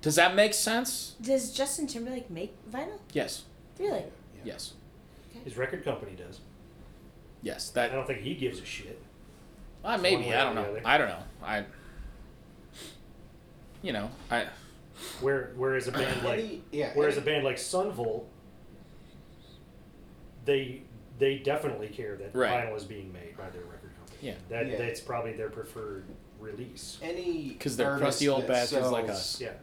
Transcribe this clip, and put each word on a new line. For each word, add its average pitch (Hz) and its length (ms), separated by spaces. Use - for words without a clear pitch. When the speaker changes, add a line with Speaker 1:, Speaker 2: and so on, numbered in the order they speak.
Speaker 1:
Does 151 140
that 180 200
make 214 180
sense? - 640
Speaker 2:
Does 254 320
Justin 285 340
Timberlake 240 440
make 180 240
vinyl? 320 280
Speaker 1:
Yes. - 320
Speaker 2:
Really? 330 260
Speaker 3:
Yeah. - 80
Speaker 1:
Yes. - 300
Speaker 2:
Okay. - 140
Speaker 4:
His 113 120
record 127 280
company 107 320
does. 90 240
Speaker 1:
Yes, - 280
that 117 200
Speaker 4:
I 123 40
don't 135 120
think 120 140
he 131 140
gives 127 260
a - 40
shit. - 380
Speaker 1:
Uh, 208 100
Speaker 4:
It's 196 80
Speaker 1:
maybe, 180 200
Speaker 4:
one 117 80
way 110 60
Speaker 1:
I 127 60
Speaker 4:
or - 40
Speaker 1:
don't 120 80
Speaker 4:
the 110 80
Speaker 1:
know. 101 80
Speaker 4:
other. 107 140
Speaker 1:
I 131 140
don't 127 100
know. 87 140
I, 104 220
you 180 100
know, 107 180
I 120 160
Speaker 4:
Where, 131 360
whereas 127 320
a 123 40
band 127 300
like, 131 160
Speaker 3:
Any, 214 240
yeah, 143 220
Speaker 4:
whereas 143 240
Speaker 3:
any 139 40
Speaker 4:
a - 40
band 147 180
like 131 140
Sun 190 320
Volt, 113 380
they, 135 380
they 139 200
definitely 107 500
care 104 280
that 98 180
Speaker 1:
Right. 120 320
Speaker 4:
vinyl 110 100
is 101 80
being 95 280
made 85 240
by - 140
their 90 120
record 82 360
company. - 240
Speaker 1:
Yeah. 123 120
Speaker 4:
That, 117 200
Speaker 3:
Yeah. 123 100
Speaker 4:
that's 117 220
probably 117 320
their 107 180
preferred 107 540
release. 107 600
Speaker 3:
Any 160 480
Speaker 1:
'Cause 123 160
they're 120 120
Speaker 3:
artist 139 140
Speaker 1:
crusty 143 260
old 135 140
Speaker 3:
that - 60
Speaker 1:
bastards 127 420
like 117 160
Speaker 3:
sells 98 120
Speaker 1:
us. - 220
Speaker 4:
Yeah. 113 120